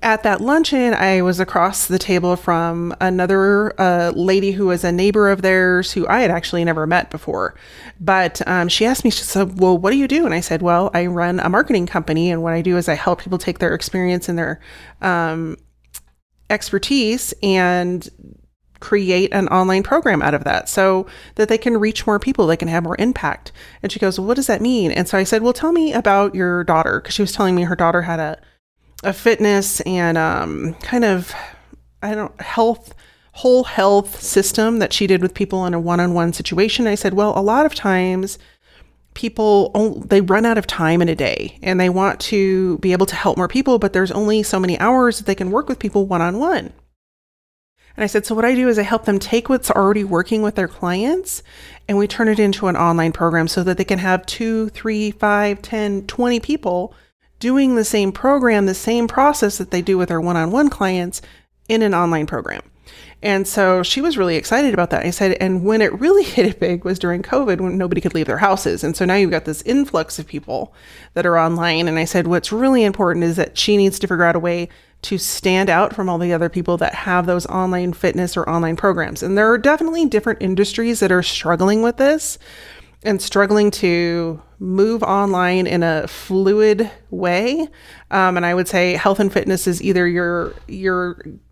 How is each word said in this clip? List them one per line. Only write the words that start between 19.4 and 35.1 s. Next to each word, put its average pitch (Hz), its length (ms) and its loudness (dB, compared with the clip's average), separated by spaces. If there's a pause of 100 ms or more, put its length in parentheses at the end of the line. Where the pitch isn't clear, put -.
online 185 340 2
program 220 400 0
out 143 140 2
of - 80 -4
that - 260 -2
so 190 380 2 (280)
that 214 140 2
they 220 80 2
can 233 200 0
reach 214 280 -2
more 208 140 2
people, 247 260 0
they 165 120 2
can 165 100 -6
have 165 160 0
more 170 160 -4
impact." - 520 -2 (300)
And 196 100 -4
she - 80 -10
goes, 190 200 0
"Well, 190 80 -4
what 233 80 2
does 269 120 0
that 214 140 0
mean?" 226 300 2
And 180 160 0
so 202 100 0
I 190 60 2
said, 220 180 0
"Well, 247 120 2
tell 311 180 -2
me 320 200 2
about 202 440 2
your 175 280 0
daughter," 165 380 2
'cause - 120 -12
she 208 100 -2
was 190 80 -2
telling 190 240 0
me 175 80 2
her 175 120 -2
daughter 170 280 2
had 170 160 -4
a, 156 180 -6 (680)
a 196 100 -2
fitness 202 680 0
and, 175 360 0
um, 160 640 -4
kind 247 220 -2
of, 190 300 0 (680)
I 208 100 -6
don't, 214 260 -10
health, - 540 -2 (400)
whole 254 300 4
health 202 580 2
system 220 580 0
that 190 140 -2
she 196 140 0
did 185 140 2